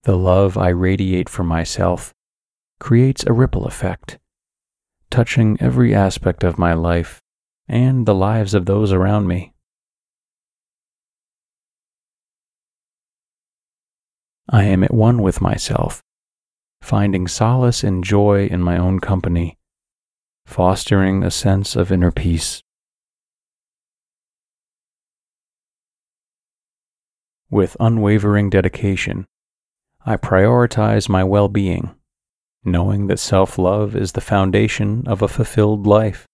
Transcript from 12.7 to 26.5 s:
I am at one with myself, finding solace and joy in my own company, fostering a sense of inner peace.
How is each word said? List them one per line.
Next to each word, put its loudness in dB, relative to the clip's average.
I 2
am 2
at -2
one 2
with -2
myself, -2
finding -2
solace 0
and -2
joy 2
in -2
my 0
own 0
company, -2
fostering 0
a 0
sense -2
of 0
inner 2
peace. -4